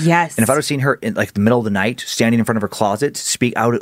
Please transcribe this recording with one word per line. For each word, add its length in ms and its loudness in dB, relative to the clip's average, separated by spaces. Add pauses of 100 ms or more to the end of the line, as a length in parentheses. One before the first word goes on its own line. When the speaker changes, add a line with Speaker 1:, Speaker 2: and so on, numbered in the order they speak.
Speaker 1:
Yes. 360 2
Speaker 2:
And 60 2
if 80 2
I 40 2
would 40 2
have 60 -2
seen 160 -2
her 140 0
in, 200 -6
like, 200 -4
the 60 -2
middle 180 4
of 60 0
the 60 -4
night, 340 -2
standing 340 2
in 60 2
front 120 0
of 60 -4
her 60 -2
closet, 500 -2
speak 380 -2
out, 260 2